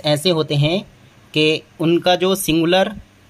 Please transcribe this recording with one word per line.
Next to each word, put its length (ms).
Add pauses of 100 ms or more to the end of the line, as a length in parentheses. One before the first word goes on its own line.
ऐसे 260
होते 260
हैं 240 (520)
कि 280 (200)
उनका 340
जो 200
singular 580 (360)